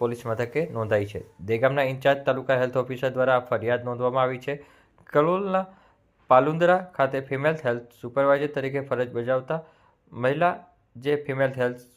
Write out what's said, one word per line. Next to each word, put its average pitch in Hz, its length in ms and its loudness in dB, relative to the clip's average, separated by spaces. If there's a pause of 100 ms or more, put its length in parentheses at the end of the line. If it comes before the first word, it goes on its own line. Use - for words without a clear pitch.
પોલીસ 120 240 -4
મથકે 120 480 -2
નોંધાઈ 107 380 0
છે. 90 100 -10 (160)
દહેગામના 131 560 0
ઇન્ચાર્જ 139 320 0
તાલુકા 131 380 0
હેલ્થ 123 180 -4
ઓફિસર 127 340 -4
દ્વારા 127 240 4
આ - 80 -12
ફરિયાદ 120 420 0
નોંધવામાં 123 360 0
આવી 127 220 -6
છે. 147 100 -6 (540)
કલોલના 185 520 2 (640)
પાલુંદ્રા 160 480 6 (160)
ખાતે 135 240 0 (100)
ફિમેલ 147 360 0
હેલ્થ 120 380 -4
સુપરવાઇઝર 139 520 2
તરીકે 135 320 -4
ફરજ 123 300 -2
બજાવતા 127 420 -2 (540)
મહિલા, 147 440 0 (400)
જે 143 300 -2
ફિમેલ 135 340 0
હેલ્થ 123 240 -2 (120)